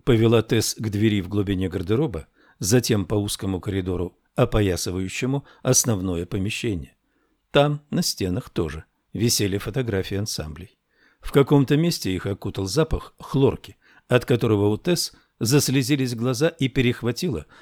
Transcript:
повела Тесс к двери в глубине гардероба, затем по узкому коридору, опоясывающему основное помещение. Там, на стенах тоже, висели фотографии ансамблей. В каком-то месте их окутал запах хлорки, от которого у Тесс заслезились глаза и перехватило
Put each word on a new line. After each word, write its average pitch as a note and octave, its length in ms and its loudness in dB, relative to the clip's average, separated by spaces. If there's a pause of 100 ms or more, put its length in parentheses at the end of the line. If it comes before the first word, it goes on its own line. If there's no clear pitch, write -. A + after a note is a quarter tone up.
повела A2+ 380 4
Тесс - 320 0
к A2 140 -6
двери G#2 340 2
в F2 60 -8
глубине F#2+ 400 -2
гардероба, G2 580 -4 (320)
затем G#2+ 480 2
по A2 80 -4
узкому G2 460 -2
коридору, F2+ 580 -4 (160)
опоясывающему G#2 1120 -2 (180)
основное F#2 640 0
помещение. G2 680 -4 (540)
Там, D3 400 4
на F3 120 0
стенах - 480 -4
тоже, D#2 340 -4 (300)
висели G2+ 440 0
фотографии G2+ 580 -4
ансамблей. F2 600 -8 (440)
В - 120 -8
каком-то C#3+ 460 4
месте D#3 360 0
их F2+ 120 -6
окутал G2 400 -6
запах - 520 -4
хлорки, - 580 0 (320)
от B2 180 2
которого A2 420 2
у G#2+ 80 2
Тесс - 360 -2 (260)
заслезились B2+ 760 2
глаза A#2+ 340 0
и C3+ 200 -2
перехватило A#2+ 800 -2 (160)